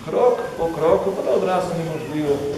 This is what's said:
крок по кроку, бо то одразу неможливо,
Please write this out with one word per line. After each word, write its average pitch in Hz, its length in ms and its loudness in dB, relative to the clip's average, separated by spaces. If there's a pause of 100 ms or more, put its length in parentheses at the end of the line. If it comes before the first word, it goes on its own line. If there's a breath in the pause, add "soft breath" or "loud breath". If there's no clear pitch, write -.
(100)
крок - 300 4 (160)
по 165 100 -2
кроку, 165 440 2
бо - 120 -2
то - 100 0
одразу 185 360 0
неможливо, 156 680 -2 (180)